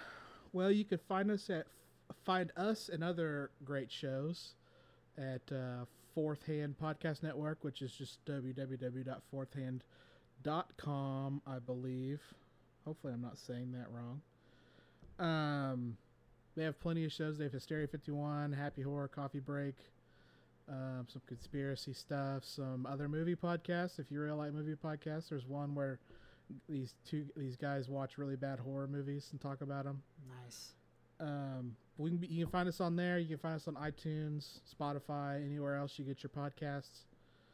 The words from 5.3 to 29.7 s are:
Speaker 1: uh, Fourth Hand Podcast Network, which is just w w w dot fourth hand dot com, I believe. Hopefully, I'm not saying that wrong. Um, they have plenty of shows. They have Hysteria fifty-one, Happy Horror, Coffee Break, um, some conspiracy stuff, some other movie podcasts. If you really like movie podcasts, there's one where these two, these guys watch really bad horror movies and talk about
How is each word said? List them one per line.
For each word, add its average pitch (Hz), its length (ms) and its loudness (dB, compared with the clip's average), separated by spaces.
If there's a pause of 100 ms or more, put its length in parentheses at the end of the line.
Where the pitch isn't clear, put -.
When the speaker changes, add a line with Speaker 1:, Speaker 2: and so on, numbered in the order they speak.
Speaker 1:
uh, 123 320 -2 (300)
Fourth 151 320 2
Hand 147 340 0
Podcast 156 440 0
Network, 151 400 0
which 143 180 -2
is 127 100 -4
just - 320 -10
w 131 280 -2
w 131 240 -2
w 127 280 -2
dot 127 160 -4 (120)
fourth 135 220 -4
hand 127 280 0 (640)
dot 151 320 2
com, 139 680 0
I 131 120 -4
believe. 127 640 -2 (640)
Hopefully, 156 280 -4
I'm 120 100 0
not 123 140 -4
saying 123 360 -4
that 123 180 -6
wrong. 120 300 -4 (1000)
Um, 143 760 4 (600)
they 160 80 2
have 151 160 0
plenty 165 240 2
of 151 80 2
shows. 156 260 0
They 151 60 2
have 135 80 2
Hysteria 151 340 0
fifty-one, 147 680 0
Happy 143 300 0
Horror, 139 260 0
Coffee 139 320 -2
Break, 143 340 0 (920)
um, 131 400 -2
some - 180 -10
conspiracy 139 640 -2
stuff, 139 520 0
some 131 420 -2
other 139 220 0
movie 165 280 4
podcasts. 175 640 2
If 135 120 -6
you 147 100 0
really 151 160 2
like 147 160 0
movie 151 220 0
podcasts, 156 540 -2
there's 135 180 -2
one 143 280 0
where 135 240 2 (680)
these 135 260 -2 (100)
two, 147 220 0 (100)
these 135 200 -2
guys 139 320 0
watch 135 300 -2
really 139 180 0
bad 135 240 0
horror 135 260 -2
movies 143 460 0
and 147 80 -6
talk 139 220 -2
about 139 240 0